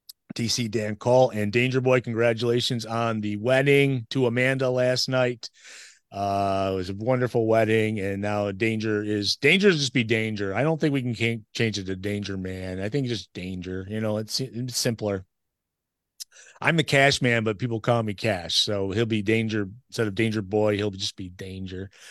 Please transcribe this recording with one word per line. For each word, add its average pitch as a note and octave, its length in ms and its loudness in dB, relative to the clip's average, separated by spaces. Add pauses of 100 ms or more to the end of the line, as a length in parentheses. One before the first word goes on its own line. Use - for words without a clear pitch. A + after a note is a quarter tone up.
(360)
T A#2+ 120 -2
C A#2 200 -2
Dan G#2+ 280 -4
Cole B2 360 4
and G#2 200 -2
Danger B2+ 300 2
Boy. B2+ 200 4
Congratulations A#2 840 0
on A2+ 360 -2
the G#2 160 -4
wedding C3+ 760 4
to C3 160 2
Amanda B2+ 420 0
last B2+ 400 0
night. B2+ 400 0 (600)
Uh, G2 600 0
it - 20 0
was F#2 140 -4
a G2 60 -6
wonderful A#2+ 500 0
wedding, A2 540 4
and G2 220 -4
now G#2 300 0
Danger G#2+ 520 0
is, G#2 320 -2
Danger F#3 340 4
is E3+ 80 4
just C#3 160 -2
be B2+ 100 2
Danger. G#2+ 520 -2
I A#2 80 0
don't D#3 160 0
think D3+ 140 0
we C#3 80 0
can, B2 120 -2
can't A#2 280 -2 (120)
change A2 240 0
it G2 80 -6
to F#2+ 100 -4
Danger G2 420 -4
Man. F#2 420 -6
I G2 100 -4
think C3+ 180 -2
just A2 260 -6
Danger. F#2 540 -8
You G#2+ 140 -6
know, G#2+ 160 -2
it's, A2 220 -6
it's B2 380 -6
simpler. G#2+ 480 -2 (1400)
I'm D#3+ 160 2
the D3+ 60 2
Cash C#3 380 4
Man, A#2+ 220 2
but G#2+ 160 -2
people A#2 200 -4
call A#2 240 2
me G#2+ 100 -4
Cash, F#2 420 -2
so G2 360 0
he'll A2+ 140 2
be A2 160 0
Danger A2 480 0 (200)
instead A2+ 180 -2
of G2 80 -6
Danger A2 260 0
Boy. G#2+ 360 2
He'll G2+ 140 -2
just G2 240 -8
be F#2+ 140 -12
Danger. F#2+ 600 -12 (220)